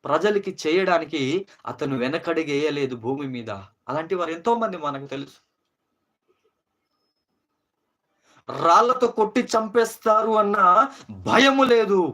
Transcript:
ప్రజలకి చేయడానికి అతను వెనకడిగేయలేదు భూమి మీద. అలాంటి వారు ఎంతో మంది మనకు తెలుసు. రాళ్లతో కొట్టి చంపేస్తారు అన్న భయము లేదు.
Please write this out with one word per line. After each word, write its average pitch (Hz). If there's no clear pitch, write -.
ప్రజలకి 202
చేయడానికి 165
అతను 139
వెనకడిగేయలేదు 147
భూమి 139
మీద. 113
అలాంటి 160
వారు 160
ఎంతో 233
మంది 196
మనకు 139
తెలుసు. 139
రాళ్లతో 233
కొట్టి 214
చంపేస్తారు 220
అన్న 202
భయము 269
లేదు. 202